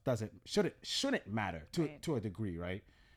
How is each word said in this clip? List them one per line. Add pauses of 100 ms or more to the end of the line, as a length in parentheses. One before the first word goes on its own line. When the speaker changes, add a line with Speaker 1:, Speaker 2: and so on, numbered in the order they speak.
Speaker 1:
doesn't, (120)
shouldn't, (100)
shouldn't
matter
to,
Speaker 2:
Right.
Speaker 1:
to
a
degree,
right? (340)